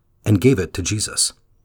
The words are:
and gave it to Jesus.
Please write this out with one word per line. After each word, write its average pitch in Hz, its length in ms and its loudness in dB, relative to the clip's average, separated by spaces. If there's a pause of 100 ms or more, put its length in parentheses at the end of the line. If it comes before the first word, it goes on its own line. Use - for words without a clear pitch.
(260)
and 104 160 4
gave 127 180 4
it 87 140 -6
to 95 80 -6
Jesus. 101 500 -4 (340)